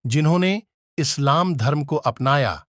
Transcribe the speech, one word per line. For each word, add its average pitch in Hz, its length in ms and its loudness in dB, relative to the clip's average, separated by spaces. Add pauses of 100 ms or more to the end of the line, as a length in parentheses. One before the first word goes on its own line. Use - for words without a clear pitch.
जिन्होंने 170 560 0 (380)
इस्लाम 156 560 0
धर्म 139 300 -2
को 151 120 -4
अपनाया। 127 720 0